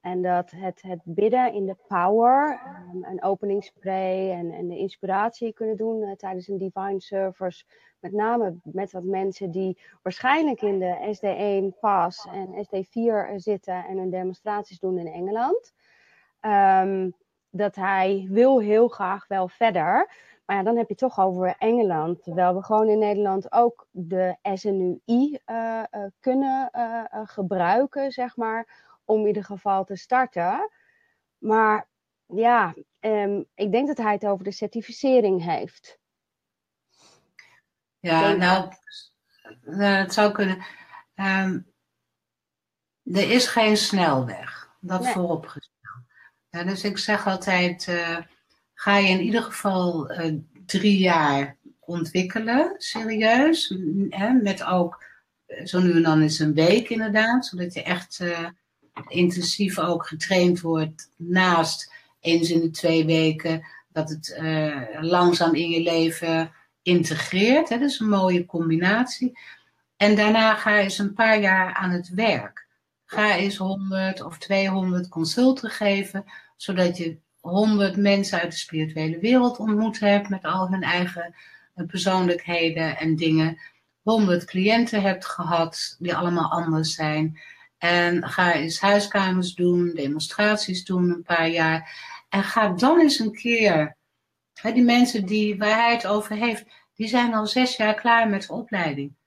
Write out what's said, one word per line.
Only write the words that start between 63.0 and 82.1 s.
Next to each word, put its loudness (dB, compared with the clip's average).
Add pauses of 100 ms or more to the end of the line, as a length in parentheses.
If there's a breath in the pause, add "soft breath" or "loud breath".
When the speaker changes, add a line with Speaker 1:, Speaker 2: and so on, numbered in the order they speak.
Speaker 2:
weken, 0 (220 loud breath)
dat -6
het, -12
eh, -4 (180)
langzaam 4
in -2
je 0
leven 0 (300 soft breath)
integreert. 2
Hè, 0
dat 2
is -6
een 0
mooie 2
combinatie. 0 (580 loud breath)
En 6
daarna 4
ga 0
je 6
eens -2
een -2
paar 4
jaar 2
aan -2
het -4
werk. -2 (380)
Ga 2
eens -2
honderd -4
of -14
tweehonderd 0
consulten 2
geven, -2 (300 loud breath)
zodat 0
je -6 (220)
honderd 2
mensen 2
uit -4
de -10
spirituele -4
wereld 2
ontmoet -2
hebt 2
met -4
al -2
hun -2
eigen, -4 (380 loud breath)
eh, -8
persoonlijkheden 0